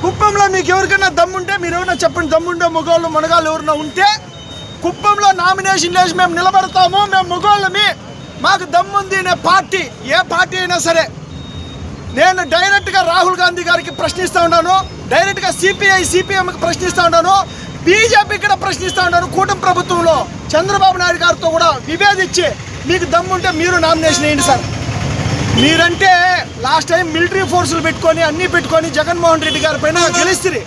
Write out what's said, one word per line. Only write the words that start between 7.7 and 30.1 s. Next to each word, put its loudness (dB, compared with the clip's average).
మాకు 2
దమ్ముంది 0
అనే 0
పార్టీ, 2
ఏ 2
పార్టీ 0
అయినా -2
సరే. 2
నేను 2
డైరెక్ట్గా 2
రాహుల్ 2
గాంధీ 0
గారికి 0
ప్రశ్నిస్తా -2
ఉన్నాను, 2
డైరెక్ట్గా 0
సిపిఐ, 2
సిపిఎంకి 0
ప్రశ్నిస్తా -2
ఉన్నాను, 4
బీజేపీ 4
కూడా 2
ప్రశ్నిస్తా -2
ఉన్నాను. 2
కూటమి 0
ప్రభుత్వంలో 2
చంద్రబాబు 2
నాయుడు 0
గారితో 2
కూడా 4
విభేదించి 0
మీకు 0
దమ్ముంటే 0
మీరు 2
నామినేషన్ 2
వేయండి 0
సార్. 2
మీరంటే 4
లాస్ట్ 0
టైమ్ 0
మిలిటరీ 0
ఫోర్సులు 0
పెట్టుకొని 0
అన్నీ -2
పెట్టుకొని 0
జగన్మోహన్ 2
రెడ్డి -2
గారి 0
పైన 0